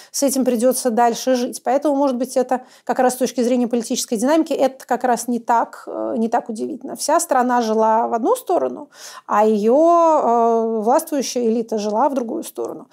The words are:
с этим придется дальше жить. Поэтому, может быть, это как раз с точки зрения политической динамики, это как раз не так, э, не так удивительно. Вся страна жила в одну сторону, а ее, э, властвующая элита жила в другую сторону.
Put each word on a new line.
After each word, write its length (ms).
с 120
этим 220
придется 440
дальше 460
жить. 300
Поэтому, 320
может 180
быть, 220
это 240
как 140
раз 160
с 20
точки 260
зрения 240
политической 480
динамики, 380
это 340
как 160
раз 240
не 120
так, 480
э, 300
не 120
так 180
удивительно. 480
Вся 240
страна 420
жила 460
в 60
одну 240
сторону, 500
а 180
ее, 320
э, 1040
властвующая 640
элита 300
жила 300
в 60
другую 300
сторону. 500